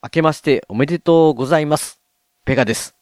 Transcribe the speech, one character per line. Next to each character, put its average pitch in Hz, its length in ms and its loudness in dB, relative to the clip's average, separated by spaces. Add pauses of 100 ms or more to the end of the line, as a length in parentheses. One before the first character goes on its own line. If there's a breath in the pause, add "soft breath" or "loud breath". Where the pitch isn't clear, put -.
明 - 80 -16
け 165 140 -2
ま 156 100 2
し - 80 -12
て 139 260 0
お 95 60 -14
め 131 140 0
で 170 100 -4
と 165 320 4
う 143 60 0
ご 127 100 -4
ざ 156 140 0
い 151 80 -4
ま 151 100 0
す。 - 240 -10 (420)
ペ 131 120 -2
ガ 127 100 2
で 110 80 -2
す。 - 280 -10